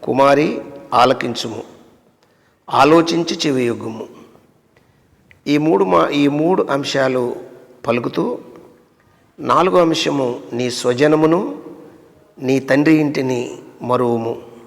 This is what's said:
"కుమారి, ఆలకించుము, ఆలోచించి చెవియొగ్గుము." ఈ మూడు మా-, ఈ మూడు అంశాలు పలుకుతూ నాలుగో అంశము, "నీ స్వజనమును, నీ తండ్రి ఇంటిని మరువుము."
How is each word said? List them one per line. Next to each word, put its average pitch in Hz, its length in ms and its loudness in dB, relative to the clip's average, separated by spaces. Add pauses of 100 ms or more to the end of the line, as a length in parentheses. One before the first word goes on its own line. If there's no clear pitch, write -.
"కుమారి, 139 580 2 (320)
ఆలకించుము, 120 680 0 (1040)
ఆలోచించి 165 800 2
చెవియొగ్గుము." 113 600 -4 (1400)
ఈ 143 100 2
మూడు 160 260 2
మా-, 170 260 2
ఈ 143 180 2
మూడు 156 420 0
అంశాలు 131 680 -2 (520)
పలుకుతూ 139 500 -2 (1000)
నాలుగో 165 420 2
అంశము, 143 580 -2 (140)
"నీ 120 180 -2
స్వజనమును, 156 920 0 (760)
నీ 131 200 0
తండ్రి 139 360 2
ఇంటిని 131 640 -2 (240)
మరువుము." 120 600 -2 (260)